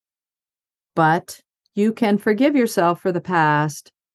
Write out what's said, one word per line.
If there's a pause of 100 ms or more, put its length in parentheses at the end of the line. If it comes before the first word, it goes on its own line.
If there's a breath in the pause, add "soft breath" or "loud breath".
(960)
but (360)
you
can
forgive
yourself
for
the
past. (240)